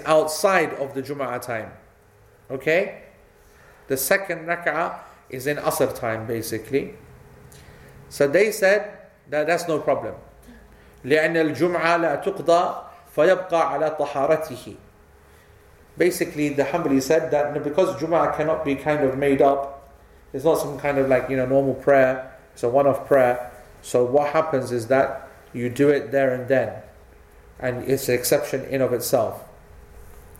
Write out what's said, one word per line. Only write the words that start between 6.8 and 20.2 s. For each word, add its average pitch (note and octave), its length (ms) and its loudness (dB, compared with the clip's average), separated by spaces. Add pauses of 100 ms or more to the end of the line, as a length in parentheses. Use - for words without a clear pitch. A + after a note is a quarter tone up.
So - 180 2
they F#3+ 240 4
said G3+ 460 0 (320)
that D3+ 180 -2
that's E3+ 220 0
no D3+ 100 0
problem. A2 360 -2 (880)
لأن D#3 320 2
الجمعة D#3+ 640 0
لا D3+ 200 0
تقضى F3 640 0 (320)
فيبقى F#3 340 2
على D3+ 480 0
طهارته. C#3 800 -2 (1200)
Basically, D#3+ 520 0
the C#3 140 0
Hanbali C#3 380 0
said D#3+ 300 2
that D3 320 0
because E3 380 0
Jum'ah D#3+ 340 0
cannot D3+ 300 -2
be C#3 100 -2
kind D3 300 0
of C3 120 0
made C#3 240 2
up, - 520 0 (400)